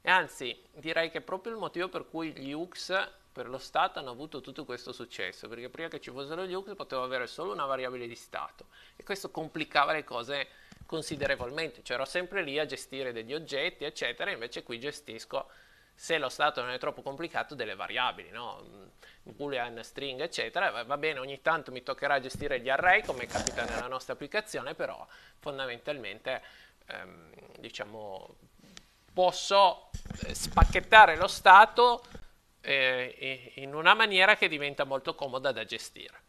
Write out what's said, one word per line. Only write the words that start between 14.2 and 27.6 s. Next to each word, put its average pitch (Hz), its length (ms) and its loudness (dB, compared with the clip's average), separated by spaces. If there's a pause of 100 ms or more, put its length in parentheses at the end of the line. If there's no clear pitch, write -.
invece 123 320 -8
qui 117 180 -10
gestisco, 135 720 -10 (440)
se - 220 -4
lo 139 120 -2
stato 147 340 0
non 123 80 -6
è 127 80 -6
troppo 127 240 -6
complicato, 139 540 -6
delle 107 180 -6
variabili, 98 560 -4
no? 101 560 -14 (380)
Un 107 100 -18
boolean, 120 480 -6
string, 131 380 -10
eccetera. 160 500 -2
Va, 113 140 -6
va 131 120 -4
bene, 147 220 -2
ogni 135 240 -10
tanto 160 300 -2
mi 127 100 -10
toccherà 139 380 0
gestire 131 400 -4
gli 123 100 -4
array, 180 320 4
come 127 240 -6
capita - 380 -2
nella 117 240 -6
nostra 131 240 -8
applicazione, 147 640 -8
però 123 300 -8 (360)
fondamentalmente, 127 1000 -6 (460)
ehm, 85 460 -16 (260)
diciamo, 107 760 -14 (760)